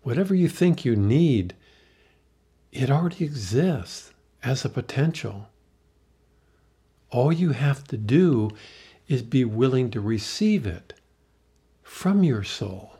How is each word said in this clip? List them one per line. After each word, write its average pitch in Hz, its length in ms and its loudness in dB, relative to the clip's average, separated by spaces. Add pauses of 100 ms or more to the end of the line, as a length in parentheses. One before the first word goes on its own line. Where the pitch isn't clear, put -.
Whatever 185 320 0
you 175 120 4
think 175 380 2
you 120 100 2
need, 107 600 2 (1160)
it 127 200 -2
already 165 340 0
exists 131 880 -4 (320)
as 131 200 -2
a 113 60 -4
potential. 120 800 -4 (1600)
All 131 240 2
you 165 200 0
have 139 320 -2
to 123 120 -8
do 117 540 2 (560)
is 127 160 -2
be 127 200 0
willing 123 460 0
to 107 100 -6
receive 113 680 -2
it 85 260 -10 (960)
from 196 340 2
your 117 200 2
soul. 95 560 -10